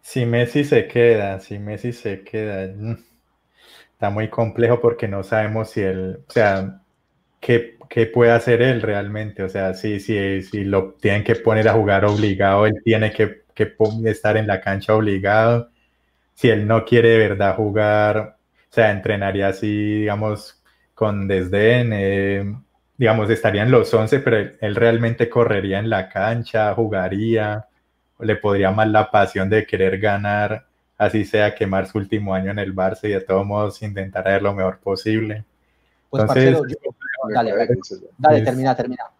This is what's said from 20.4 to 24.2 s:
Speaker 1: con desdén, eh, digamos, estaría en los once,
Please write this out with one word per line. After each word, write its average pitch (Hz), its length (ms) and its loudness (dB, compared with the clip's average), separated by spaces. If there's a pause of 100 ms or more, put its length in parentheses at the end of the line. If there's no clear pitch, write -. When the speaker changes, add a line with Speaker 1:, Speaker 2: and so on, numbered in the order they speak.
Speaker 1:
con 101 340 -2
desdén, 101 640 2
eh, 98 640 -2 (400)
digamos, 110 340 2
estaría 104 320 0
en 120 80 2
los 120 240 4
once, - 260 2